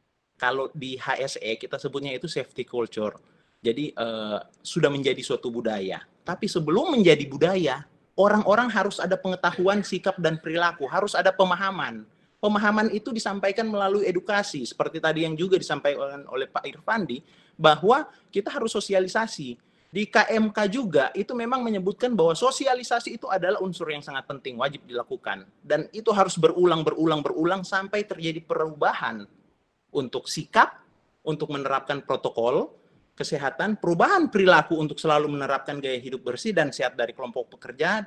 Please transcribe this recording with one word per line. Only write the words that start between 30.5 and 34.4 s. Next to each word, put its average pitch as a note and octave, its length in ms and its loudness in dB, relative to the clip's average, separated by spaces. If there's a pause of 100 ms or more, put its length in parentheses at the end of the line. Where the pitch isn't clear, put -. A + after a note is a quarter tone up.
untuk D3+ 240 -4
menerapkan C3+ 560 -4
protokol C3 640 0 (480)
kesehatan, D3+ 640 -4
perubahan C4 480 4
perilaku F3 480 6